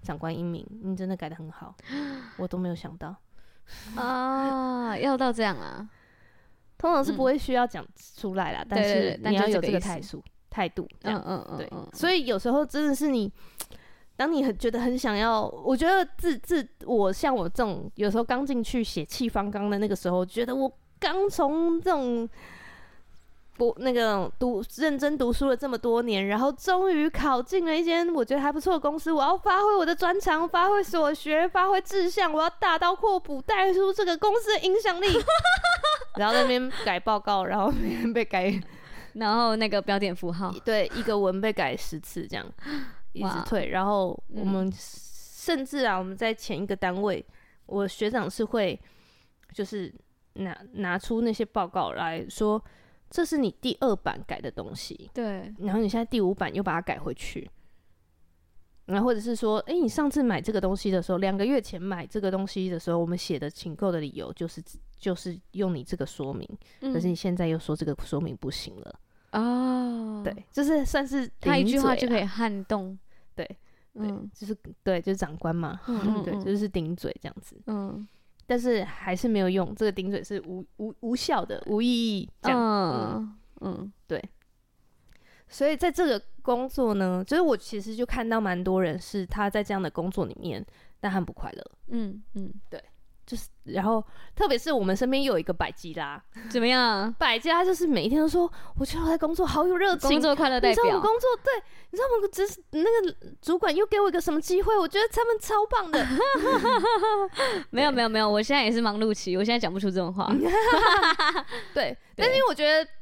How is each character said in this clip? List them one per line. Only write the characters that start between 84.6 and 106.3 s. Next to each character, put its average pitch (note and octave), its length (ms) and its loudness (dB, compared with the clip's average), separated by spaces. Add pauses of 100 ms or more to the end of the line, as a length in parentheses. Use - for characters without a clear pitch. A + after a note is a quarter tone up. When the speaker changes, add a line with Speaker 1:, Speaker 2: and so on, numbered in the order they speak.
Speaker 1:
所 - 160 0
以 D4+ 120 4
在 F4+ 120 2
这 F4 160 2
个 B3+ 160 2 (200)
工 B3 260 0
作 B3 260 2
呢， F#3 320 2
就 C#4+ 100 0
是 F4 60 6
我 D4+ 140 4
其 G#3 240 -8
实 G#3+ 160 -10
就 A#3+ 100 -2
看 A#3 220 -2
到 A3+ 120 2
蛮 F#3 220 0
多 F#3+ 200 2
人 E3 180 0
是 F#3+ 260 -6
他 G3+ 240 0
在 G#3 140 0
这 G3+ 100 -4
样 F#3+ 80 -2
的 E3 80 -2
工 E3+ 220 -4
作 F#3+ 140 -2
里 F#2 140 -10
面， - 260 -8 (340)
但 G3+ 120 -2
很 F#3+ 120 0
不 - 80 -6
快 - 200 -8
乐。 - 200 -16 (180)
Speaker 2:
嗯， G#3 340 -4 (120)
嗯。 G3 160 -4 (180)
Speaker 1:
对。 - 120 -12 (440)
就 B3 100 -10
是， - 140 -8 (160)
然 F#3 180 -2
后 G#3+ 180 2 (320)
特 G#4 140 4
别 C#4 100 4
是 D#4 140 -2
我 B3+ 100 2
们 F#3+ 140 2
身 B3+ 160 0
边 C4+ 120 4
有 A#3+ 140 2
一 D#3+ 60 0
个 F#3 100 -4
百 E3+ 160 -2
吉 E3 260 -12
拉。 D3+ 260 -8 (280)
Speaker 2:
怎 A#3+ 120 0
么 A3+ 60 2
样？ A#3 520 2
Speaker 1:
百 B3 180 4
吉 D#4 120 -2
拉 E4+ 140 4
就 F#4 100 4
是 F4 120 0
每 A3 200 2
一 - 20 2
天 C#4+ 140 4
都 D#4 40 4
说 F4 240 2 (300)
：“我 C4+ 60 0
觉 D#4 120 -4
得 E4 60 0
我 D#4+ 60 2
在 E4 80 2
工 D#4+ 180 0
作 F4 100 2
好 D4+ 220 2
有 F4+ 80 4
热 F4+ 220 4
情。” C4+ 140 2
Speaker 2:
工 C#4+ 100 6
作 D4 120 4
快 C#4+ 160 2
乐 B3+ 120 2
代 - 80 6
表。 - 0 -
Speaker 1:
你 - 60 4
知 A#4 60 4
道 A#4+ 60 6
我 A4 60 6
们 - 80 2
工 A4+ 180 4
作， B4 100 2 (140)
对， C#5 80 2 (400)
你 F4 60 -8
知 A4 40 0
道 C5+ 140 2
我 G#4+ 60 2
们 G4+ 100 0
只 G4 160 0
是， - 240 -10
那 D#4 120 0
个 G#4 580 0
主 E4+ 180 2
管 E4+ 160 2
又 G4+ 100 4
给 G#4 140 2
我 G4+ 80 6
一 E4+ 60 2
个 E4+ 80 2
什 E4 120 0
么 D4+ 60 2
机 F4+ 220 2
会， G#4+ 180 4
我 E4 80 2
觉 G4 100 0
得 G#4+ 120 4
他 A4+ 160 2
们 A#4 140 2
超 G#4+ 160 -2 (100)
棒 G#4+ 260 -2
的。 B3+ 160 2 (800)